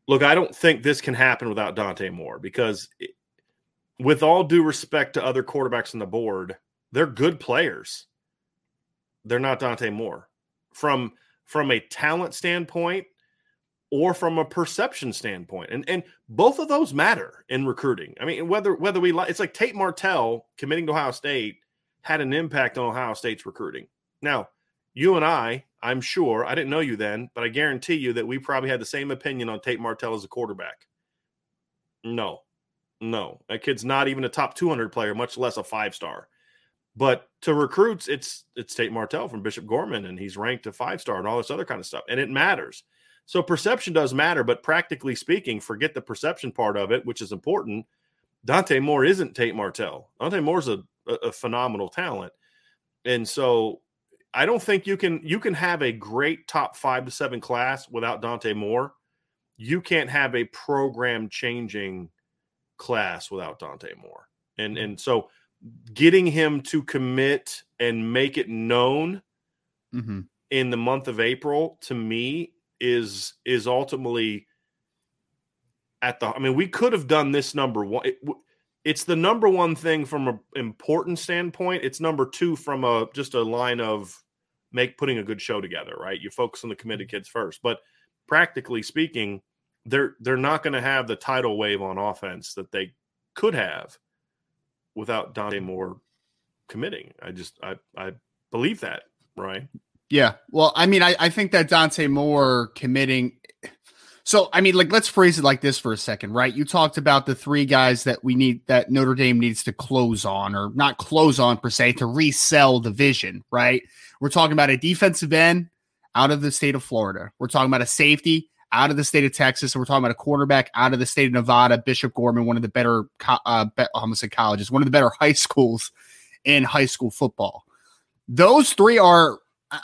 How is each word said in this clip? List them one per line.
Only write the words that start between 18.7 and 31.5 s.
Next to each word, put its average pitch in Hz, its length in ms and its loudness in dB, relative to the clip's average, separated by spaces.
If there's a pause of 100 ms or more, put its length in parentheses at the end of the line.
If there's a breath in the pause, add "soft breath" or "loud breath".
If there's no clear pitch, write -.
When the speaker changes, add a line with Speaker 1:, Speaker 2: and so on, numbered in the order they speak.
Speaker 1:
whether 185 260 0
we 180 120 4
li-, 170 160 -2
it's 156 120 -6
like 175 140 -4
Tate 233 200 -2
Martell 170 720 0 (100)
committing 160 300 -4
to 151 60 -2
Ohio 147 180 0
State 120 480 -6 (440)
had 156 180 -2
an 135 120 -4
impact 139 460 -2
on 123 120 -4
Ohio 117 240 -6
State's 110 320 -8
recruiting. 82 400 -12 (360)
Now, 143 260 -2 (460)
you 175 220 2
and 156 80 2
I, 131 400 -2 (180)
I'm 123 180 -2
sure, 123 440 -2
I 131 100 -4
didn't 135 160 -4
know 156 100 -2
you 127 160 -4
then, 107 380 -6
but 120 100 -6
I 120 40 -4
guarantee 139 460 -2
you 127 200 -2
that 117 120 -4
we 131 120 -6
probably 131 300 -4
had 127 120 -2
the 110 60 -10
same 143 240 -6
opinion 131 380 -6
on 107 120 -8
Tate 120 200 -4
Martell 113 340 -6
as 101 100 -10
a 95 40 -20
quarterback. 98 580 -10 (1160)